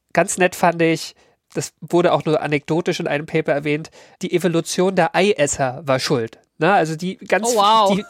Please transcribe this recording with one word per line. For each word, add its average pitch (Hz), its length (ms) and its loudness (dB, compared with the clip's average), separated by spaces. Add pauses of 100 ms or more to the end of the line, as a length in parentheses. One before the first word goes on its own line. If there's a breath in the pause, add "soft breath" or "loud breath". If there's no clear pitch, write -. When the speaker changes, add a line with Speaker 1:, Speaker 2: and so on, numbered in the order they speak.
(140)
Speaker 1:
Ganz 185 260 0
nett 180 160 2
fand 170 260 2
ich, 165 340 0 (380 soft breath)
das - 280 -8
wurde 170 320 2
auch 147 120 0
nur 156 160 0
anekdotisch 156 580 -2
in 170 80 -6
einem 147 200 -4
Paper 160 240 -2
erwähnt, 147 400 -4 (320 loud breath)
die 180 100 -4
Evolution 175 640 0
der 165 200 2
Eiesser 147 720 0
war 131 140 2
schuld. 120 400 -2 (180)
Ne? 165 160 2
Also 160 220 2
die 175 220 -6
ganz 196 300 -6
Speaker 2:
Oh, 247 80 0
wow. 208 400 4
Speaker 1:
die, 208 140 -2